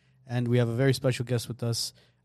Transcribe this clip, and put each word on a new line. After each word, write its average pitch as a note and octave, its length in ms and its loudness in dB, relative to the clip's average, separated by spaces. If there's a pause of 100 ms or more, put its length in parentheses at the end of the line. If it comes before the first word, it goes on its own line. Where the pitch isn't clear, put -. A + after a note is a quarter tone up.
(260)
and A#2+ 220 -2
we A#2+ 80 4
have A#2+ 140 4
a A#2 40 -4
very C3 200 4
special B2+ 320 -2
guest A#2 200 -2
with - 160 -10
us, A#2 300 -4 (320)